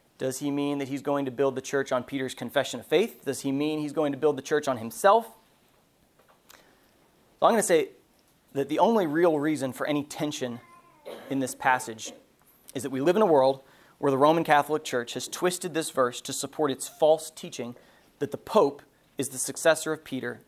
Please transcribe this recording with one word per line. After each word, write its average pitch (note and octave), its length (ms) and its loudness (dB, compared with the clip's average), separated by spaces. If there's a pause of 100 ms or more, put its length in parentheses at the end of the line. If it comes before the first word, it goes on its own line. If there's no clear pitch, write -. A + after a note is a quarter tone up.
(180)
Does C3 220 -6
he C#3+ 100 -4
mean C#3+ 260 -2
that C#3 120 -6
he's C3+ 120 -8
going C#3+ 240 -2
to C3 60 -4
build C3+ 240 0
the C3 80 -8
church - 280 -4
on B2 140 -2
Peter's C3 300 -6
confession B2+ 460 -4
of - 60 -16
faith? G#3+ 380 0
Does C3 160 -4
he C#3 100 -2
mean D3+ 280 -2
he's D3 160 -6
going D3+ 180 0
to C3+ 60 -8
build D3 180 2
the C3+ 60 -8
church D3 260 -2
on C3 80 0
himself? G3 500 2 (2250)
So D#3 60 6
I'm G3 60 6
gonna A3 100 4
say D#3 300 2 (600)
that C#3 160 -4
the D3+ 100 -4
only G#3 280 4
real D#3 320 4
reason C#3 340 -2
for C#3 140 -6
any D3 180 0
tension C3 560 -6 (720)
in C3+ 100 -2
this B2+ 140 -4
passage B2+ 580 -2 (600)
is B2+ 80 -6
that C3 80 -6
we C3 100 -4
live F3 160 2
in A3 60 4
a G#3+ 40 4
world C3+ 360 4 (360)
where C#3+ 120 0
the C3+ 80 2
Roman D#3 260 6
Catholic D3+ 400 2
Church A#2+ 300 -4
has B2 120 -8
twisted F3 460 -4
this D#3 180 -4
verse B2 300 0
to - 120 -10
support C#3+ 380 -4
its - 180 -6
false D#3+ 420 2
teaching B2 440 -12 (440)
that C#3+ 120 -4
the - 80 -10
Pope - 440 2 (340)
is C3+ 140 -4
the C3 80 -14
successor D#3 560 0
of D3+ 100 -14
Peter A#2+ 440 -8